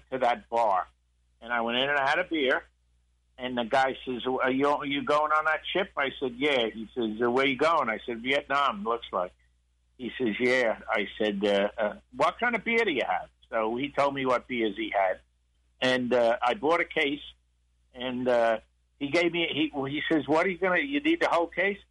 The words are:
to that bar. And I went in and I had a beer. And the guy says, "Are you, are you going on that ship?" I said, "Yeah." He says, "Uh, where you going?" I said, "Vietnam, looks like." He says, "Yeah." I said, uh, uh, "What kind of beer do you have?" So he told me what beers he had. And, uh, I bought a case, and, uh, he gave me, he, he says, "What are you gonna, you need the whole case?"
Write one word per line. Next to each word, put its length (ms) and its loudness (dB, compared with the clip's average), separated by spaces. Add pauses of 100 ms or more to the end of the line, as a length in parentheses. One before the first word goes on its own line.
(120)
to 80 -4
that 300 0
bar. 380 2 (540)
And 100 -10
I 80 2
went 180 -2
in 120 2
and 100 0
I 100 2
had 100 2
a 40 0
beer. 400 0 (720)
And 200 -8
the 80 0
guy 400 0
says, 160 -6 (200)
"Are 80 2
you, 180 2
are 180 0
you 180 -4
going 340 2
on 80 2
that 140 0 (140)
ship?" 240 -2
I 140 0 (100)
said, 160 -4
"Yeah." 360 2
He 220 -10
says, 260 -2
"Uh, 80 4
where 160 4
you 120 0
going?" 320 2
I 160 -2
said, 160 -6
"Vietnam, 640 0
looks 260 -2
like." 220 -2 (640)
He 200 -8
says, 220 0
"Yeah." 380 2 (120)
I 180 0 (100)
said, 260 0
uh, 340 4
uh, 160 -2 (220)
"What 240 0
kind 160 0
of 80 -4
beer 220 2
do 60 0
you 140 0
have?" 220 -4 (220)
So 260 0
he 140 -4
told 260 0
me 100 -2
what 220 0
beers 280 -2
he 200 -6
had. 240 2 (600)
And, 320 0
uh, 300 4
I 140 2
bought 240 2
a 60 -2
case, 360 -2 (720)
and, 340 -6
uh, 300 4 (400)
he 120 -6
gave 220 2
me, 200 0
he, 200 -2 (180)
he 120 -4 (100)
says, 160 2
"What 180 2
are 40 0
you 80 -4
gonna, 220 0
you 220 -2
need 180 2
the 100 2
whole 180 2
case?" 300 -2 (140)